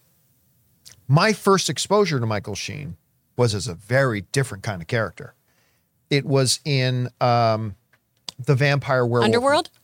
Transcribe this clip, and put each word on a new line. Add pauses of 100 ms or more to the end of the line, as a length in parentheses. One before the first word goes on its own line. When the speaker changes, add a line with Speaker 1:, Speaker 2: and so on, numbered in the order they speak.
(1080)
Speaker 1:
My
first
exposure
to
Michael
Sheen (400)
was
as
a
very (100)
different
kind
of
character. (760)
It
was
in, (100)
um, (680)
the
Vampire
Werewolf.
Speaker 2:
Underworld? (140)